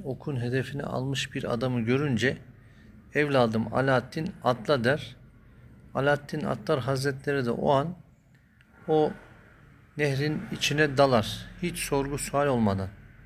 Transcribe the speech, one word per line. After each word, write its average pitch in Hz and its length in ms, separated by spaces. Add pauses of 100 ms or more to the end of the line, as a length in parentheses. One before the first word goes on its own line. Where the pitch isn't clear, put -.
okun 135 380
hedefini 131 420
almış 135 500
bir 123 200
adamı 123 280
görünce, 127 560 (760)
"Evladım 120 600
Alaaddin 131 580 (120)
atla." 123 400
der. 135 320 (800)
Alaaddin 143 480
Attar 139 380
Hazretleri 135 680
de 117 60
o 147 200
an 147 260 (920)
o 156 260 (840)
nehrin 147 440 (100)
içine 143 460
dalar, 131 520 (120)
hiç 175 180
sorgu 139 380
sual 139 300
olmadan. 101 420 (360)